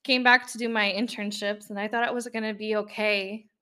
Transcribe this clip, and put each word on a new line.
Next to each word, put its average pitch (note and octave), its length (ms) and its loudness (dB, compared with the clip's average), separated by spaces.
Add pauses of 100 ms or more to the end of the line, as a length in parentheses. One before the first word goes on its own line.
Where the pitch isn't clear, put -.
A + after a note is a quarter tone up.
came B3+ 180 4
back B3 260 8
to A3 100 -10
do A#3 100 -2
my G#3 240 2
internships, G#3 800 -4
and G3+ 100 -6
I G#3+ 80 -2
thought A#3 180 0
it - 60 -2
was B3 160 -4
gonna A3 240 -4
be G#3+ 240 -2
okay, G#3 680 -2 (160)